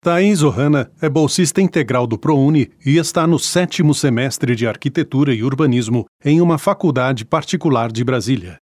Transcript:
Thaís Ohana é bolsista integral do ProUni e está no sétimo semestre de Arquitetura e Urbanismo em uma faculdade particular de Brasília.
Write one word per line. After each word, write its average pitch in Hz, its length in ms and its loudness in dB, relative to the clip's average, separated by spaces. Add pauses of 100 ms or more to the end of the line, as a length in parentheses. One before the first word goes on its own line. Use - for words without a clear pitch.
Thaís 185 400 2
Ohana 139 440 0 (140)
é 156 60 0
bolsista 156 520 0
integral 135 460 0
do 110 100 -4
ProUni 147 540 2 (140)
e 143 120 2
está 160 300 0
no 165 140 2
sétimo 175 520 0
semestre 127 640 0
de 113 100 -2
Arquitetura 135 720 -2
e 107 80 -4
Urbanismo 123 640 0 (200)
em 151 160 4
uma 170 180 2
faculdade 135 680 -2
particular 139 680 -2
de 113 140 -4
Brasília. 120 520 -4 (120)